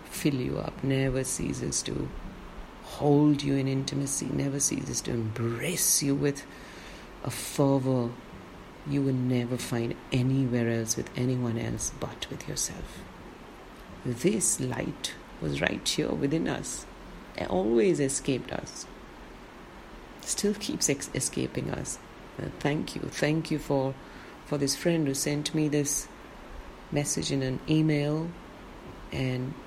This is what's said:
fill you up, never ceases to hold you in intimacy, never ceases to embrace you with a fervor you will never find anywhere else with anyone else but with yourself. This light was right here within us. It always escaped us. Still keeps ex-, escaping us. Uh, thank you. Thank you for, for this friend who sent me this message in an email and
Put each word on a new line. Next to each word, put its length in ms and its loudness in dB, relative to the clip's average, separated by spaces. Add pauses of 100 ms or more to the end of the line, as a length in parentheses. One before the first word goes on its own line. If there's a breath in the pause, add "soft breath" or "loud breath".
fill 280 2
you 240 0
up, 260 -4
never 400 4
ceases 600 0
to 260 -2 (760)
hold 600 6
you 120 2
in 120 2
intimacy, 640 0
never 280 0
ceases 420 0
to 100 -4
embrace 920 2
you 140 4
with 300 2 (800 loud breath)
a 60 0
fervor 800 4 (760)
you 140 2
will 120 4
never 440 2
find 380 0 (160)
anywhere 580 4
else 260 2
with 220 -4
anyone 400 2
else 420 -2
but 300 -6
with 180 -8
yourself. 520 -4 (1080)
This 540 2
light 540 -2 (280)
was 180 0
right 280 2
here 240 2
within 360 2
us. 380 -4 (500)
It 140 -4
always 500 6
escaped 520 2
us. 340 -6 (1400)
Still 320 2
keeps 360 0
ex-, 240 0
escaping 580 -2
us. 260 -4 (420)
Uh, 80 -2 (120)
thank 360 0
you. 80 -4
Thank 480 2
you 80 2
for, 340 2 (520 loud breath)
for 120 0
this 180 2
friend 320 4
who 60 2
sent 420 0
me 120 4
this 400 2 (840)
message 400 0
in 100 2
an 260 0
email 640 4 (840)
and 420 0 (140)